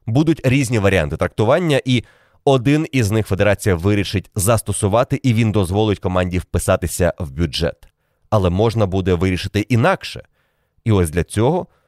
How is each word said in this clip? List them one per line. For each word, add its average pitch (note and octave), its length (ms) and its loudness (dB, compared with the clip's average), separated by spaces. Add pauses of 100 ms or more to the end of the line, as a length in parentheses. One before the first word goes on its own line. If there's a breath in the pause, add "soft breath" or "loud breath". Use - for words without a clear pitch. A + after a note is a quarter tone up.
будуть D3+ 380 0
різні B2+ 340 0
варіанти F2+ 380 0
трактування, C3+ 680 0
і B2+ 200 0 (400 soft breath)
один C#3 480 2
із A2+ 180 2
них A2 160 0
федерація G2+ 480 0
вирішить G2 600 -2
застосувати, G#2+ 880 0
і B2 120 2
він A2 180 2
дозволить G2+ 460 0
команді F2+ 400 -2
вписатися F2 800 -2
в D2+ 120 -8
бюджет. D2 580 -6 (420)
Але F#2+ 200 2
можна G#2 360 0
буде F#2 280 0
вирішити F#2 460 -2
інакше. B2 680 -2 (580)
І A2+ 80 0
ось F2+ 180 2
для D#2+ 140 -2
цього C3+ 420 -2 (220)